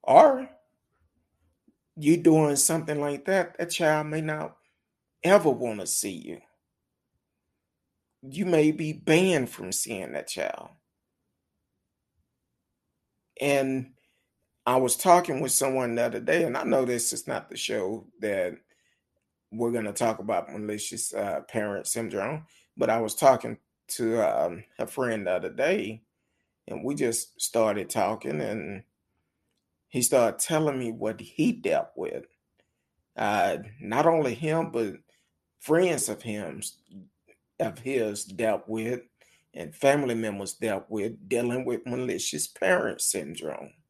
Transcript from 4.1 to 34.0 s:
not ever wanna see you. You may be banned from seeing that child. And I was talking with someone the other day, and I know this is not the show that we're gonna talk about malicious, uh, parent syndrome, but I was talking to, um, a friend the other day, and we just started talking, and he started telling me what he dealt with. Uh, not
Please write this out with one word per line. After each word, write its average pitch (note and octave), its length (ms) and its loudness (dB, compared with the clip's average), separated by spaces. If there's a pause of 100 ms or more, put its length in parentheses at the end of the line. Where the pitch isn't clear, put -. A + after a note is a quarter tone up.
not D#3 360 -6 (680)
ever E3 260 8
wanna A2+ 360 -2
see - 260 -4
you. E2+ 280 -12 (1800)
You C3+ 220 -6
may D#3 260 6
be D#3 220 -4
banned D#3+ 580 4
from F#2+ 220 -10
seeing F#2+ 400 -6
that - 160 -6
child. - 400 -6 (2750)
And C3+ 520 0 (760)
I B2+ 100 4
was B2+ 200 2
talking F3 440 6
with C3 120 -2
someone C3 420 0
the A#2 80 0
other A2+ 180 -2
day, E3 240 2
and C3+ 120 -2
I - 80 -4
know C3+ 200 2
this A#2+ 280 -2
is - 140 -10
not B2 220 -6
the - 80 -14
show G#2 500 -4 (140)
that G2 340 -2 (1000)
we're A#2 200 -2
gonna G#2+ 200 -4
talk A2+ 260 -2
about G2 340 -2
malicious, G#2 600 -8
uh, G2 340 -2
parent G#2 380 -4
syndrome, A#2 600 -6 (300)
but A#2 140 0
I A#2 100 2
was G#2+ 140 -4
talking A#2+ 440 4 (300)
to, A2+ 320 0
um, E2+ 440 0 (140)
a A#2 80 -4
friend A2+ 400 -4
the F2+ 60 0
other F2+ 180 -2
day, A#2+ 520 -2 (680)
and - 160 -8
we C#3 100 -2
just A#2+ 460 -4
started G#2 480 0
talking, A2 520 -2
and G2+ 420 -6 (1040)
he B2+ 140 -2
started A#2+ 380 4
telling D#3 380 0
me A#2+ 120 -4
what A2 300 -6
he C3 320 0
dealt E2 440 0
with. - 300 -8 (880)
Uh, G2+ 420 2 (220)
not B2+ 260 0